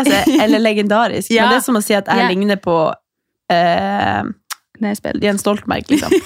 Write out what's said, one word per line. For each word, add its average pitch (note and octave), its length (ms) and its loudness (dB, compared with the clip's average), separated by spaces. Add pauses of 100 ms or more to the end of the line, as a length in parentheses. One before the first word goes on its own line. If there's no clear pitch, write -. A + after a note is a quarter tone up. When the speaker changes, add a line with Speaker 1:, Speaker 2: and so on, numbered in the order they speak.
Speaker 1:
Elias C#4 80 2
er, C4 240 2
Speaker 2:
<laughs> C#4+ 80 4
Speaker 1:
eller G#3+ 180 2
legendarisk, G#3 680 0
Speaker 2:
Ja. A3+ 140 4
Speaker 1:
men A#3+ 100 4
det - 20 2
er B3 60 -2
som B3 120 0
å G#3 60 0
si G#3 140 0
at G3 120 -2
jeg G3 140 2
Speaker 2:
Ja. B3 60 2
Speaker 1:
ligner G3 320 0
på, E3+ 160 -2 (720)
eh, F3+ 720 0 (580)
Speaker 2:
Nei, G#3 140 -2
spent. - 280 -6
Speaker 1:
Jens G3+ 220 -2
Stoltenberg, G#3 440 -2
liksom. D4 220 0 (160)